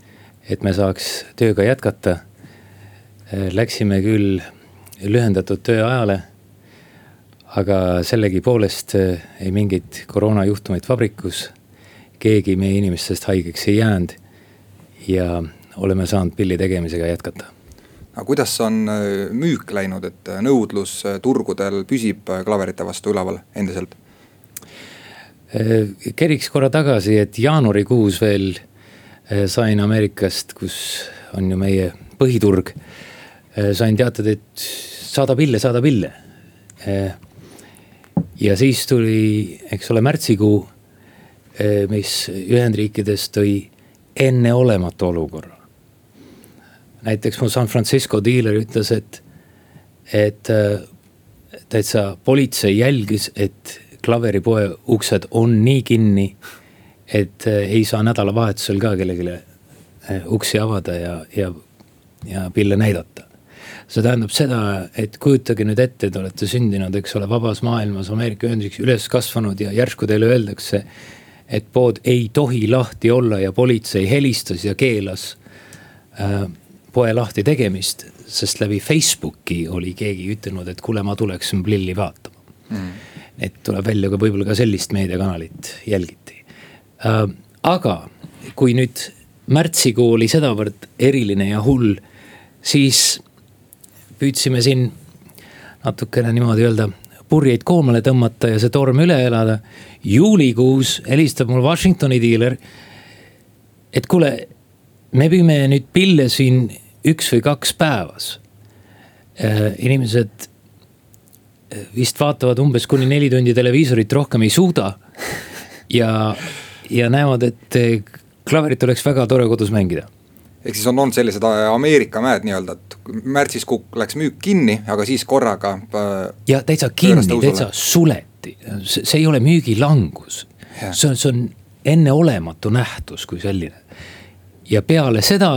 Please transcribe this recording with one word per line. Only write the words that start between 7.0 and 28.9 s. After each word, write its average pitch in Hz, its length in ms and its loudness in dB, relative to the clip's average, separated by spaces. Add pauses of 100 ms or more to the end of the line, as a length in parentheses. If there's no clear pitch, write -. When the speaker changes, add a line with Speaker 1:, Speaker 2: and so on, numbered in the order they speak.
Speaker 1:
aga 95 160 2 (240)
sellegipoolest, 104 960 0
äh, 92 240 0 (240)
ei 95 80 -4
mingit 98 560 -4
koroonajuhtumit 101 800 0
vabrikus, 110 600 -4 (640)
keegi 101 400 2
meie 98 240 0
inimestest 90 480 -4
haigeks 87 380 -2
ei 104 160 2
jäänud 95 340 -2 (920)
ja 87 360 -2 (340)
oleme 95 320 -2
saanud 92 240 0
pilli 92 240 -2
tegemisega 85 480 -4
jätkata. - 480 -8 (640)
Speaker 2:
Aga - 80 -12
kuidas 139 300 -2 (100)
on, 110 240 -2
äh, 101 480 -4
müük 143 400 -2
läinud, 92 320 -6
et, - 220 -16
äh, 95 100 -8
nõudlus, 104 640 -2
äh, 98 160 -4
turgudel 98 640 -2
püsib, 110 460 -4
äh, 92 160 -6
klaverite 95 400 -4
vastu 95 260 -6
üleval 92 300 -4 (120)
endiselt? 92 420 -8 (1600)
Speaker 1:
Äh, 110 640 -2
keriks 151 340 0
korra 135 200 2
tagasi, 117 500 2
et 101 160 -2
jaanuarikuus 110 840 2
veel, 98 340 0 (760)